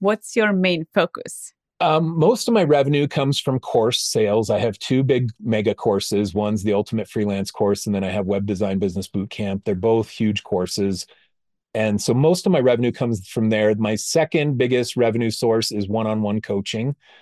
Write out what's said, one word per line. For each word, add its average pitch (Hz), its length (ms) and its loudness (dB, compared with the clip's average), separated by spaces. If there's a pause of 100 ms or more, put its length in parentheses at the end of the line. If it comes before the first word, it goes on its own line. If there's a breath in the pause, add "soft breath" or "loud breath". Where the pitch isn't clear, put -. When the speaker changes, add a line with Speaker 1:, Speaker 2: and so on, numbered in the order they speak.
Speaker 1:
what's 208 360 -2
your 214 160 4
main 185 400 2
focus? - 600 -4 (260)
Speaker 2:
Um, 160 380 2
most 165 280 4
of 233 80 2
my 208 80 4
revenue 143 460 4
comes 139 320 0
from 131 180 -2
course 117 440 0
sales. 107 480 0
I 104 80 2
have 107 200 -2
two 131 240 0
big 127 280 2 (120)
mega 107 320 0
courses. 101 600 0
One's 104 280 -2
the 104 120 0
Ultimate 104 340 -2
Freelance 101 420 -4
course, 101 360 -2
and 104 80 -2
then 98 100 -2
I 92 60 -4
have 98 160 -4
Web 101 180 -2
Design 98 340 -2
Business 95 300 -4
Boot 101 220 -6
Camp. 98 340 -6
They're 104 100 -2
both 113 360 0
huge 107 340 -2
courses. 95 600 -4 (680 soft breath)
And 107 280 0
so 123 100 0
most 156 320 2
of 190 80 2
my 156 80 4
revenue 123 320 2
comes 113 340 -4
from 110 220 -2
there. 107 280 4
My 110 180 -2
second 151 640 0
biggest 123 360 0
revenue 117 360 0
source 113 420 0
is 101 160 -4
one-on-one 107 540 -2
coaching. 110 520 -4 (280 soft breath)